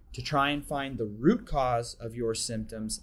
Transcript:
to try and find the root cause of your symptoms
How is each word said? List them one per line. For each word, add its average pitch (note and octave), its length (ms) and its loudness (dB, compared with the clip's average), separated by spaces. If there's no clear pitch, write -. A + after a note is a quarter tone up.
to A#2+ 80 -8
try C#3 280 2
and D3 140 -2
find C#3 340 -4
the A2+ 80 -2
root A#2 400 4
cause B2 540 2
of A#2 140 -8
your A#2 200 0
symptoms A2 680 -4